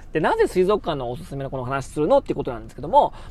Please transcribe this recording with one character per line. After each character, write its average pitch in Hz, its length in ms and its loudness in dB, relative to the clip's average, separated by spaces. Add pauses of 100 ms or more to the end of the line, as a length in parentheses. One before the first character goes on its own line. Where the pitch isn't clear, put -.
(120)
で、 156 80 0
な 262 160 2
ぜ 440 120 4
水 185 160 2
族 202 200 2
館 156 140 -2
の 123 120 -4
お 123 60 -6
す 160 80 -12
す - 100 -12
め 139 100 -6
の 135 40 -6
こ 135 80 -6
の 127 80 -4
話 135 220 -2
す - 120 -8
る 151 100 2
の 277 100 6
っ 262 40 4
て - 100 -6
い - 20 -2
う - 20 -2
こ 139 80 -4
と 131 80 -4
な 117 60 -8
ん 113 60 -12
で - 40 -16
す - 80 -18
け 123 60 -10
ど 147 60 -8
も、 240 260 4 (160)